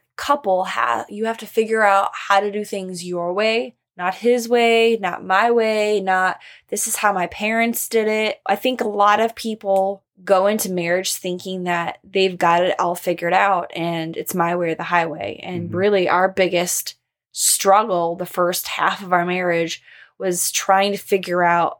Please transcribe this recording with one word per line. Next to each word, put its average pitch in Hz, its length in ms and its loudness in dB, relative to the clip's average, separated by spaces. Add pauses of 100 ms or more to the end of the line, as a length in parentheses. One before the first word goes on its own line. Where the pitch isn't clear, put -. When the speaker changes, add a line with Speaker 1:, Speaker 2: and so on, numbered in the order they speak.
(160)
Speaker 1:
couple, 190 480 0
ha-, 175 440 -2
you 208 180 -6
have 226 120 -4
to 220 80 -16
figure 220 360 0
out 196 320 4
how - 260 2
to 208 100 0
do 208 140 -4
things 185 400 -8
your 175 280 -4
way, 226 440 -2 (200)
not 180 200 -2
his 233 320 2
way, 233 520 4
not 175 240 -6
my 196 260 2
way, 214 500 2
not, 185 400 0 (280)
"This - 180 -4
is - 100 -4
how 208 160 2
my 180 140 -2
parents 226 640 -2
did 220 200 2
it." 214 380 -2
I 202 100 2
think 254 240 -2
a 233 80 -2
lot 202 320 4
of 226 140 0
people 196 680 -2 (220)
go 190 220 4
into 214 260 0
marriage 180 420 -2
thinking 185 500 -8
that 170 380 -4
they've 190 360 0
got 175 240 4
it 185 180 0
all 175 140 0
figured 175 400 -2
out 190 420 2
and 165 400 -4
it's - 180 -6
my 175 220 0
way 170 140 -2
or 160 40 -2
the 175 100 -6
highway. - 580 -2
And 175 260 -8
Speaker 2:
Mm-hmm. 165 80 -6
Speaker 1:
really 190 320 2
our 185 200 4
biggest 180 640 -2 (380)
struggle 190 840 2
the 180 100 -8
first 180 400 -2
half 165 360 -2
of 180 100 -10
our 175 120 4
marriage 175 560 -2 (380)
was 180 320 -2
trying 196 400 2
to 202 80 -4
figure 180 460 0
out 170 360 2